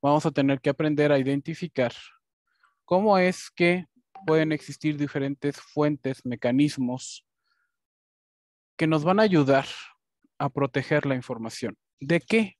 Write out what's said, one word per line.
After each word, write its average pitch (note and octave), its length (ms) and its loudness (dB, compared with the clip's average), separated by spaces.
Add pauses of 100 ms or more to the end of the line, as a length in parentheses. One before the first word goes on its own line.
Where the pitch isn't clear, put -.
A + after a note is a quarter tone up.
Vamos D3 260 2
a D#3+ 40 2
tener C#3 300 2
que C#3+ 100 0
aprender D3 400 2
a C#3+ 80 4
identificar C#3 720 -4 (920)
cómo G3 340 2
es F3+ 320 0
que F3 360 0 (420)
pueden D#3 240 2
existir D3+ 440 -6
diferentes C#3+ 640 -4
fuentes, D3 640 -4
mecanismos B2+ 1000 -2 (1500)
que E3 100 0
nos D#3 160 2
van F#3 160 2
a A3 60 6
ayudar C#3 420 4 (720)
a C#3 120 -4
proteger C#3 540 -2
la C3+ 120 0
información. A2+ 600 -8 (220)
¿De D#3+ 220 0
qué? A3 400 -2